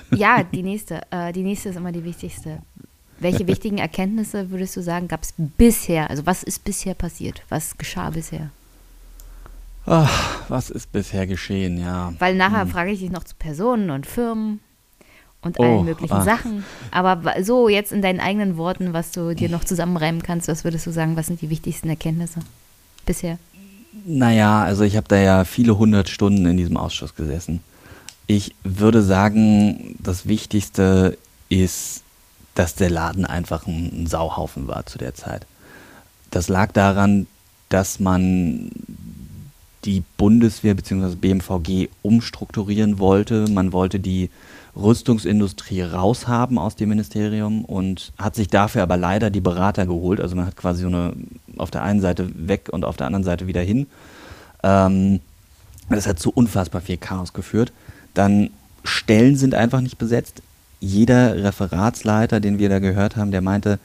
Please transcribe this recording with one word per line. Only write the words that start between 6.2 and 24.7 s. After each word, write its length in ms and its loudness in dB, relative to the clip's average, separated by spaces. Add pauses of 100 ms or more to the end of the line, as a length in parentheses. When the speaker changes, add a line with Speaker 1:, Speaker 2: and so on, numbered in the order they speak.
Speaker 1:
was 180 -2
ist 220 -10
bisher 300 -6
passiert? 560 -10
Was 260 -6
geschah 340 -8
bisher? 400 -10 (1300)
Speaker 2:
Ach, 640 0
was 220 -4
ist 220 -12
bisher 340 -2
geschehen, 520 -4
ja. 400 -6
Speaker 1:
Weil 180 0
nachher 260 2
Speaker 2:
Hm. 80 -2
Speaker 1:
frage 200 -4
ich 100 -4
dich 100 -8
noch 140 -10
zu 140 -20
Personen 520 -2
und 160 -6
Firmen 540 -6 (840)
und 180 -4
allen 180 4
Speaker 2:
Oh, 40 2
Speaker 1:
möglichen 320 -4
Speaker 2:
ah. 100 2
Speaker 1:
Sachen. 400 -2 (260)
Aber 340 0
wa-, 180 -2
so 260 4
jetzt 240 0
in 80 -2
deinen 200 0
eigenen 360 -2
Worten, 380 -4
was 160 -4
du 240 -4
dir 160 -2
noch 140 -4
zusammenreimen 580 -2
kannst, 260 -6
was 160 -4
würdest 220 -4
du 40 -8
sagen, 260 -2
was 100 -4
sind 160 -8
die 80 -6
wichtigsten 400 -6
Erkenntnisse 500 -4 (640)
bisher? 340 -4 (680)
Speaker 2:
Naja, 560 4
also 220 2